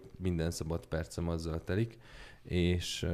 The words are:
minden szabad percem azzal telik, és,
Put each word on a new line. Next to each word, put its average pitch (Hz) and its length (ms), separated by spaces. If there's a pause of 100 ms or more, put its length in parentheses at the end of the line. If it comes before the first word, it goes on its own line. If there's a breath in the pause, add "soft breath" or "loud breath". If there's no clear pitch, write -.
(200)
minden 85 320
szabad 82 340
percem 82 440
azzal 82 340
telik, 110 340 (460 loud breath)
és, 87 720